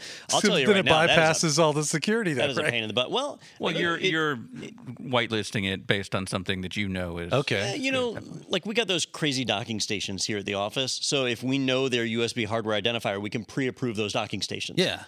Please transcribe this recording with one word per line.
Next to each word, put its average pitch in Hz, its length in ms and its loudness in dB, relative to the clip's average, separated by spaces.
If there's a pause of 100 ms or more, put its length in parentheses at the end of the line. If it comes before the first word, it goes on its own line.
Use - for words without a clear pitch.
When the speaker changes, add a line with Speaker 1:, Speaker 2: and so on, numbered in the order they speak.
(320)
Speaker 1:
I'll 151 80 4
Speaker 2:
So 208 80 4
Speaker 1:
tell 180 100 4
you 135 80 4
Speaker 2:
then 208 100 6
Speaker 1:
right 196 80 6
Speaker 2:
it 131 40 4
Speaker 1:
now, 156 180 6
that 160 300 6
is - 80 2
a, - 20 2
Speaker 2:
bypasses 147 140 2
all 156 120 6
the 151 120 0
security 190 480 0
Speaker 1:
that 127 100 0
Speaker 2:
there, 143 80 2
Speaker 1:
is 131 80 -2
a 160 40 0
Speaker 2:
right? 151 100 2
Speaker 1:
pain 117 100 0
in 107 60 -4
the 104 60 -6
butt. 127 180 0
Well, 262 260 -2 (220)
Speaker 3:
Well, 180 140 0
Speaker 1:
it, 160 60 -2
Speaker 3:
you're, 170 180 0
Speaker 1:
it, 185 80 -2
Speaker 3:
you're 156 300 0 (640)
whitelisting 110 680 0
it 95 160 -4
based 98 280 0
on 98 120 -2
something 95 360 -2
that 90 140 -6
you 104 120 -2
know 90 300 -4
is 85 140 -2
Speaker 2:
Okay. 117 380 2
Speaker 1:
Yeah, - 60 -4
you 269 160 -2
know, 247 260 -2 (300)
like, 196 180 -2
we 214 80 -4
got 220 140 0
those 180 180 0
crazy 131 380 -2
docking 110 360 -2
stations 98 440 -4
here 107 140 -2
at 98 80 -6
the 101 80 -2
office. 107 480 -2
So 135 240 0
if 117 160 -2
we 131 160 0
know 131 300 2
their 120 160 2
U 113 200 0
S 110 80 -2
B 120 120 -2
hardware 107 360 -2
identifier, 110 400 -2
we 104 100 -6
can 110 140 -4
pre-approve 127 520 -2
those 104 160 0
docking 104 300 -2
stations. - 360 -4
Speaker 2:
Yeah. 143 300 0